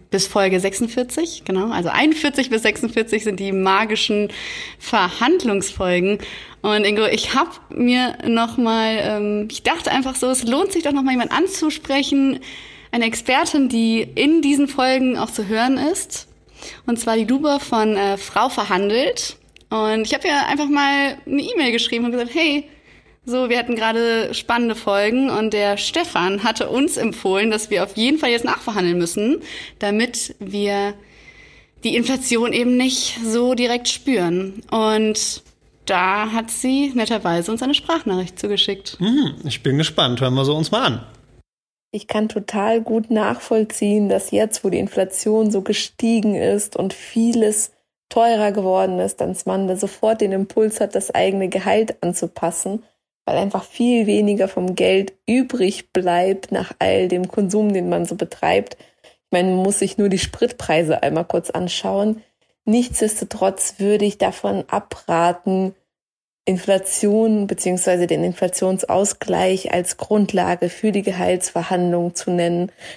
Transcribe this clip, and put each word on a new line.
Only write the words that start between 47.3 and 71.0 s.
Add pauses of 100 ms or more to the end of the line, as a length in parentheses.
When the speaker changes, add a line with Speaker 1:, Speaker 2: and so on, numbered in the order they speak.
Speaker 3:
teurer
geworden
ist,
dass
man
da
sofort
den
Impuls
hat,
das
eigene
Gehalt
anzupassen, (440)
weil
einfach
viel
weniger
vom
Geld (120)
übrig
bleibt
nach
all
dem
Konsum,
den
man
so
betreibt. (280)
Ich
meine,
man
muss
sich
nur
die
Spritpreise
einmal
kurz
anschauen. (420)
Nichtsdestotrotz
würde
ich
davon
abraten, (720)
Inflation
beziehungsweise
den
Inflationsausgleich
als
Grundlage
für
die